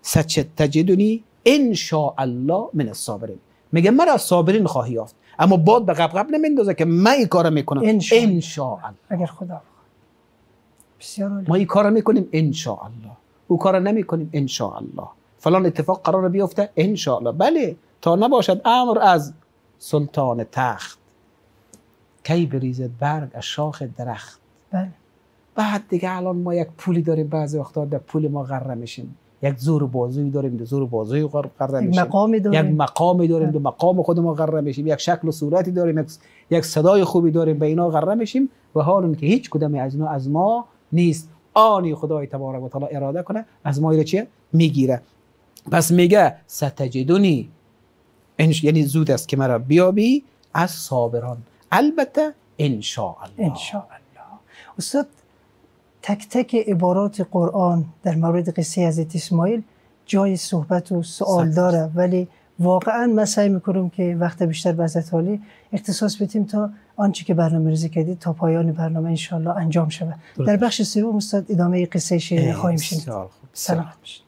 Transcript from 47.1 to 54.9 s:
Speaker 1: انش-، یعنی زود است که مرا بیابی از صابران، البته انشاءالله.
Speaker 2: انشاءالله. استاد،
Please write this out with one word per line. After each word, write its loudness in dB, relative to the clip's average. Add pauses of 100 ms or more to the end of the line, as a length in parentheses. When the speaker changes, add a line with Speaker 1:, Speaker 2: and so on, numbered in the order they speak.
Speaker 1:
انش-، 2
یعنی 4
زود 0
است 0
که -2
مرا 0
بیابی 4 (300)
از 0
صابران، -4 (360)
البته 0 (240)
انشاءالله. -4
Speaker 2:
انشاءالله. -6 (800)
استاد، -2 (960)